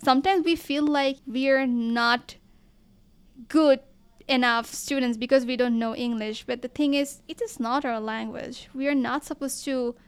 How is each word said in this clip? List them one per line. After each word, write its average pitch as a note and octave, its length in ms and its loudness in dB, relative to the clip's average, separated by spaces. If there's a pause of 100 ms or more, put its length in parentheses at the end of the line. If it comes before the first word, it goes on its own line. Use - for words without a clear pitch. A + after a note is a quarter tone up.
sometimes D#4 400 4
we E4+ 140 2
feel D4 280 -2
like C#4 400 0
we're C4+ 400 2
not A#3+ 680 0 (1120)
good C#4+ 320 6 (480)
enough B3 400 2
students B3+ 500 -2
because B3 280 2
we B3+ 120 -2
don't A#3+ 220 2
know A3+ 160 -2
English. A3 500 -4
But A#3+ 160 -6
the B3+ 60 -8
thing C#4+ 260 0
is, C#4+ 340 -2
it - 140 -14
is A4+ 180 -6
not B3+ 260 -2
our A#3 140 -2
language. A3 760 -8
We C4+ 140 -2
are C#4+ 80 2
not B3+ 300 0
supposed C#4+ 400 -8
to B3 300 -2 (120)